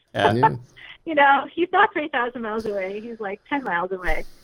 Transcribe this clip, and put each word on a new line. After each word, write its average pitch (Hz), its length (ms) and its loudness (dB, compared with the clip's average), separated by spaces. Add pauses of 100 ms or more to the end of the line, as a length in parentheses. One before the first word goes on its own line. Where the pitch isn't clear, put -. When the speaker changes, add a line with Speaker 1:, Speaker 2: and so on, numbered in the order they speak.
(140)
Speaker 1:
Yeah. - 200 4
Speaker 2:
Yeah. 226 280 2
Speaker 3:
<laughs> - 40 -20 (420)
You 330 60 -4
know, 277 400 4
he's 339 180 -2
not 415 220 4
three 302 140 -4
thousand 247 340 -4
miles 220 240 -6
away. 202 340 -6
He's, 226 200 -14
like, 202 280 -8
ten 285 160 -2
miles 185 280 -2
away. 175 340 -2 (180)